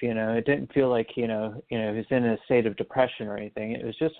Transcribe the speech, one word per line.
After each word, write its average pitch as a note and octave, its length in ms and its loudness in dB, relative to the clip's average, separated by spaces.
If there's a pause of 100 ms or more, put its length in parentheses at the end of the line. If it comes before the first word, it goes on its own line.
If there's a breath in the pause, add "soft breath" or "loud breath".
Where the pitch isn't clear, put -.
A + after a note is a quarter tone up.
you A#2+ 140 0
know. A2 200 0
It A#2 120 0
didn't C#3 260 0
feel C3+ 160 4
like, A#2 280 0
you A#2+ 100 0
know, A2 440 -4
you A#2+ 80 -2
know, A2 140 -2
he A2 60 -4
was A2 120 -4
in B2+ 140 4
a A2+ 200 2
state A#2+ 220 4
of G2+ 100 -2
depression A#2 500 0
or G#2 100 -6
anything. G#2+ 360 -8
It - 120 -6
was A2+ 120 -6
just D#3 240 -2